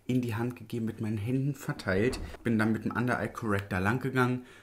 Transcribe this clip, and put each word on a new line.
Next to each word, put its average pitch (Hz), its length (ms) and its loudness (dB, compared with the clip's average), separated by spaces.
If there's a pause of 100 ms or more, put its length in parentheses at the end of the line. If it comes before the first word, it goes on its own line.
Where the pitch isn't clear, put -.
in 123 160 2
die 117 140 -2
Hand 120 220 -2
gegeben, 117 280 -4
mit 110 140 -4
meinen 110 180 -2
Händen 131 380 0
verteilt, 101 640 0 (240)
bin 113 160 4
dann 110 140 4
mit 107 100 -2
dem - 80 -2
Under-Eye 117 400 0
Corrector 101 480 0
lang 107 220 2
gegangen 127 440 2 (180)